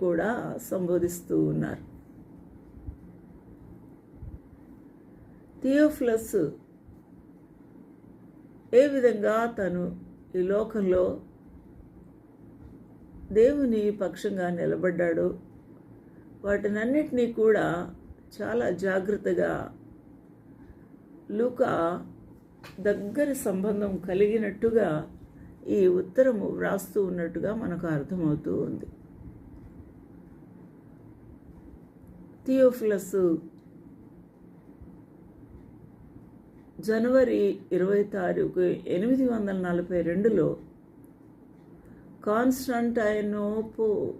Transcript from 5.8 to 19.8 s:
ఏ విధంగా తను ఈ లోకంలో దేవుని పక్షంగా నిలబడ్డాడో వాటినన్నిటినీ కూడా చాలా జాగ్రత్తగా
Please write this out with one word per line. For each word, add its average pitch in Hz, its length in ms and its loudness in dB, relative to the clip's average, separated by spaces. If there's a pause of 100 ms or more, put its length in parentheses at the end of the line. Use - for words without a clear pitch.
ఏ 247 140 10
విధంగా 220 480 2 (220)
తను 180 260 -2 (520)
ఈ 185 60 0 (120)
లోకంలో 202 500 2 (2250)
దేవుని 240 460 4 (180)
పక్షంగా 185 480 -4
నిలబడ్డాడో 170 760 0 (1160)
వాటినన్నిటినీ 220 800 0 (140)
కూడా 214 280 4 (680)
చాలా 214 320 -2 (180)
జాగ్రత్తగా 185 680 0 (1800)